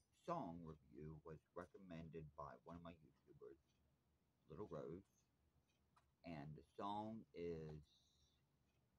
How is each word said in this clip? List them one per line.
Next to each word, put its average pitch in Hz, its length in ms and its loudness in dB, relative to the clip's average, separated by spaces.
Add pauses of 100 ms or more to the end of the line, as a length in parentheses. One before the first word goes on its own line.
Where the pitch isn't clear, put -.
(260)
song 113 380 4
review 76 600 -4
was 80 160 -6 (160)
recommended 82 680 -2 (140)
by 71 140 -2 (140)
one 85 100 -4
of 85 80 -6
my 85 80 -4
YouTubers, - 680 -12 (880)
Little 87 200 0
Rose, 78 380 0 (1200)
and 78 300 -2
the - 120 -10 (100)
song 107 460 4 (120)
is 80 440 4 (1200)